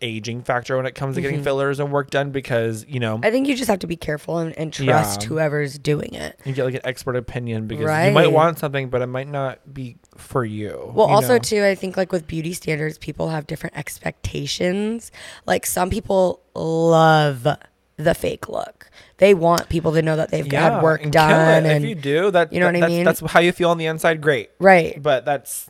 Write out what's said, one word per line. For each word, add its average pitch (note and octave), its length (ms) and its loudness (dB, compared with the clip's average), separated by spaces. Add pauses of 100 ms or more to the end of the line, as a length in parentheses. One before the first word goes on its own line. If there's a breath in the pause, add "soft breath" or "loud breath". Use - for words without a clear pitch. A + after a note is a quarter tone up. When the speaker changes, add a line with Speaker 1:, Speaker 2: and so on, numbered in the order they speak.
Speaker 1:
aging A2+ 400 -8
factor B2 340 -4
when C3 100 -4
it B2 100 -10
comes C3+ 180 -8
to C3 60 -6
getting C#3 160 -4
Speaker 2:
Mm-hmm. C#3+ 80 -6
Speaker 1:
fillers C#3 340 -2
and C#3+ 140 -4
work C#3+ 180 -2
done C#3+ 220 -2
because, A#2 560 -4
you C#3+ 100 -6
know, A2+ 240 -4
Speaker 2:
I G#3+ 80 2
think C4 160 0
you C#4+ 80 0
just B3 160 -4
have G3 80 0
to - 80 -10
be E3+ 80 -6
careful D#3+ 440 -6
and, E3 200 -6
and D#3 140 -8
trust D3+ 500 0
Speaker 1:
Yeah. A2+ 60 -10
Speaker 2:
whoever's D3 500 -4
doing D3 360 -4
it. - 300 -12
Speaker 1:
You C3+ 80 -6
get, C3 120 -2
like, B2+ 100 -2
an B2+ 80 -8
expert B2+ 320 -6
opinion A#2 540 -6
because A2 140 -6
you - 40 -2 (260)
might - 20 2 (100)
Speaker 2:
Right. - 80 4
Speaker 1:
want D#3+ 260 4
something, C3+ 320 -4
but B2 120 -2
it B2+ 40 -4
might C3 220 -8
not C#3 440 -8
be C3 240 -14 (200)
for - 280 -4
you, G#2 480 -8
Speaker 2:
Well, G#3+ 140 4
Speaker 1:
you - 80 4
Speaker 2:
also, B3 200 4
Speaker 1:
know? A#3 40 6
Speaker 2:
too, G#3+ 260 0
I G3 120 4
think, F#3+ 200 -8
like, F#3+ 140 -2
with F3+ 160 -4
beauty D#3+ 260 -6
standards, D#3 460 -6
people D#3+ 300 -6
have D#3 180 -6
different - 300 -10 (540)
expectations. F#3 800 -4 (360 loud breath)
Like, - 200 -2
some F#3 240 -2
people F#3+ 500 0 (140)
love D#3+ 920 4 (500)
the D#3+ 180 2
fake - 340 -6
look. - 400 -10 (300 soft breath)
They G3+ 160 8
want E3+ 340 2
people E3 240 -2
to D#3+ 80 2
know D#3 160 2
that D#3 140 -2
they've D#3 200 -4
Speaker 1:
Yeah, D3+ 260 4
Speaker 2:
had E3+ 60 0
work D#3 200 4
Speaker 1:
and D3+ 100 -2
kill E3 100 6
it. D#3 60 6
Speaker 2:
done, D#3+ 380 6
Speaker 1:
If D#3 60 4
Speaker 2:
and D3 120 2
Speaker 1:
you G#3+ 100 -4
do, D#3 360 0
that, E3+ 200 2
Speaker 2:
you F3 80 -4
know F3+ 80 4
Speaker 1:
that, F3 60 2
Speaker 2:
what F3 40 0
I F3 40 2
Speaker 1:
that's, E3+ 100 4
Speaker 2:
mean? F3 140 0
Speaker 1:
that's E3 160 2
how D#3+ 200 2
you F3 120 4
feel F3 160 0
on E3+ 80 2
the E3 80 -6
inside. D#3+ 380 0
Great. C#3 260 0 (100)
Speaker 2:
Right. E3+ 440 6
Speaker 1:
But C3+ 240 2
that's - 440 -6